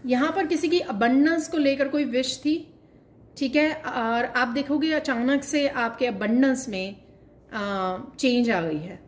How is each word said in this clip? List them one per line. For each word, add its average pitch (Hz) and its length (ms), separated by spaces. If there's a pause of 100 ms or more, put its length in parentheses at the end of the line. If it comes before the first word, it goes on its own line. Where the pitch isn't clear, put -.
यहाँ 254 260
पर 339 160
किसी 330 200
की 349 120
abundance 269 680
को 339 100
लेकर 277 300
कोई 294 180
wish 247 340
थी, 302 160 (800)
ठीक 269 180
है, 302 180
और 240 520
आप 247 220
देखोगे 285 460
अचानक 277 500
से 285 240
आपके 247 400
abundance 240 640
में, 196 260 (560)
आ, 196 460 (200)
change 247 320
आ 185 120
गई 156 160
है। 175 300